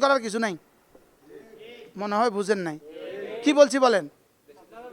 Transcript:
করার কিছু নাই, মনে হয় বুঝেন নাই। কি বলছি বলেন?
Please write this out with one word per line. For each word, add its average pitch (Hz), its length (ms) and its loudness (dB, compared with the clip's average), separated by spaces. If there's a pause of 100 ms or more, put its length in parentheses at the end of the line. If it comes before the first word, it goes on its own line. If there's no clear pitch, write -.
করার 277 220 4
কিছু 214 200 -4
নাই, 185 100 -4 (1500)
মনে 208 180 -4
হয় 233 180 4
বুঝেন 202 300 0
নাই। 156 100 -8 (680)
কি 285 160 4
বলছি 277 260 6
বলেন? 202 200 4 (880)